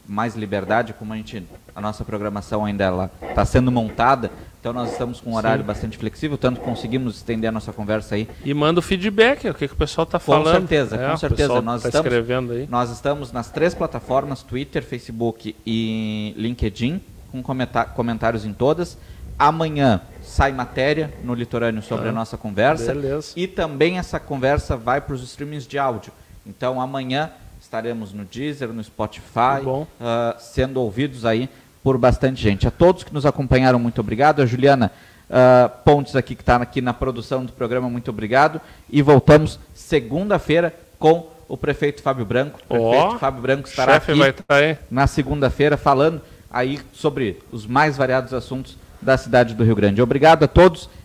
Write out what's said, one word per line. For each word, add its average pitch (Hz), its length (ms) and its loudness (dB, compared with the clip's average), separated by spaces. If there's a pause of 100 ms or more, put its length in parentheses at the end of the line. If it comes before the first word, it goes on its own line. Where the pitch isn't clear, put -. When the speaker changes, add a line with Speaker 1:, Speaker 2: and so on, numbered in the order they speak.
Speaker 1:
mais 110 300 -4
liberdade, 107 560 -2
como 110 220 -12
a - 20 -8
gente, 110 260 -12 (320)
a 98 60 -12
nossa 107 240 -8
programação 104 600 -6
ainda 101 200 -2
ela 92 260 -2 (240)
tá 101 100 2
sendo 127 280 2
montada, 117 580 0 (300)
então 117 120 -6
nós 120 200 -6
estamos 120 280 -8
com 120 100 -10
um 113 40 -4
horário 113 280 0
Speaker 2:
Sim. 104 40 -8
Speaker 1:
bastante 107 300 -8
flexível, 139 420 -6
tanto 123 220 -2
conseguimos 120 560 -4
estender 113 320 -4
a 113 40 -2
nossa 107 200 -8
conversa 107 420 -4
aí. 107 140 -4 (160)
Speaker 2:
E 139 100 -4
manda 156 240 2
o 170 40 0
feedback, 220 680 0
o - 60 -4
que 143 120 -4
que - 80 -10
o - 20 -6
pessoal 160 300 -2
tá 175 140 -4
Speaker 1:
Com - 60 -10
Speaker 2:
falando. 156 320 4
Speaker 1:
certeza, 151 360 0
Speaker 2:
É, 127 140 -2
Speaker 1:
com 156 60 0
Speaker 2:
o 160 40 -6
Speaker 1:
certeza. 143 300 0
Speaker 2:
pessoal 123 140 2
Speaker 1:
Nós 117 200 -4
Speaker 2:
tá 123 60 -2
Speaker 1:
estamos, 147 180 2
Speaker 2:
escrevendo 123 460 -2
aí. 131 180 -6
Speaker 1:
nós 123 200 -2
estamos 139 420 -6
nas 120 180 -8
três 165 240 0
plataformas, 135 720 -4
Twitter, 135 400 -8
Facebook 113 720 -8 (100)
e 110 680 -4
LinkedIn, 120 640 -4 (320)
com 127 100 -10
comenta-, 127 440 -4
comentários 117 580 -4
em 104 80 -6
todas. 160 440 -2 (420)
Amanhã 147 640 2 (200)
sai - 300 0
matéria 139 720 -2
no 123 100 -6
Litorâneo 117 480 -4
sobre 117 260 -6
Speaker 2:
Tá. 113 40 -2
Speaker 1:
a - 20 -6
nossa 113 240 -6
conversa. 117 560 0
Speaker 2:
Beleza. 143 440 -6
Speaker 1:
E 175 100 -4
também 165 500 -2
essa 170 220 -8
conversa 139 580 -2
vai 123 240 -2
pros 131 220 -10
streamings 143 440 -12
de 139 120 -8
áudio. 127 340 -4 (320)
Então 127 360 -6
amanhã 135 500 -4 (320)
estaremos 113 500 -8
no 101 120 -12
Deezer, 135 480 -8
no 113 100 -10
Spotify, 120 760 -2
Speaker 2:
Que 135 40 -8
bom. 135 220 -4 (140)
Speaker 1:
ah, 117 400 -2
sendo 131 400 -4
ouvidos 123 440 -4
aí 117 240 0 (360)
por 135 120 2
bastante 123 460 2
gente. 101 240 2
A 117 60 2
todos 175 320 4
que - 100 -16
nos 139 100 -4
acompanharam, 131 540 4
muito 120 220 -2
obrigado. 135 420 2
A 127 40 4
Juliana, 127 440 4 (400)
ah, 127 400 8 (140)
Pontes 143 320 4
aqui, 127 180 -4
que - 80 -16
tá 123 140 4
aqui 123 240 -2
na 123 120 -2
produção 127 520 -6
do 117 80 -12
programa, 123 360 -4
muito 120 220 -6
obrigado. 127 500 0 (300)
E 147 120 2
voltamos 151 580 6 (120)
segunda-feira 165 1040 0 (240)
com 165 300 4 (200)
o 135 80 -8
prefeito 143 460 -2
Fábio 131 220 -2
Branco. 127 340 -2 (100)
O 123 80 -2
Speaker 2:
Ó, 113 140 2
Speaker 1:
prefeito 180 300 4
Fábio 131 220 -2
Branco 135 260 -2
estará 135 260 2
Speaker 2:
chefe 156 180 2
Speaker 1:
aqui 147 80 4
Speaker 2:
vai 135 120 4
tá - 240 -2
aí. 147 200 4 (140)
Speaker 1:
na 135 160 2
segunda-feira 143 680 0
falando 147 440 2 (300)
aí 131 300 -4 (120)
sobre 135 480 -4 (120)
os 110 140 -12
mais 135 300 2
variados 127 380 0
assuntos 127 420 -10 (240)
da 131 160 4
cidade 117 380 2
do 117 80 0
Rio 110 140 6
Grande. 101 260 2
Obrigado 147 420 6
a 135 40 2
todos 175 420 6 (140)